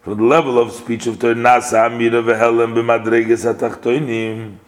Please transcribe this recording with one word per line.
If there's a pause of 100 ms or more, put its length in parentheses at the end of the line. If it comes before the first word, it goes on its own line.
from
the
level
of
speech
of
Torah,
Nasa
Amira
V'Helem
B'Madreges
HaTachtoinim (120)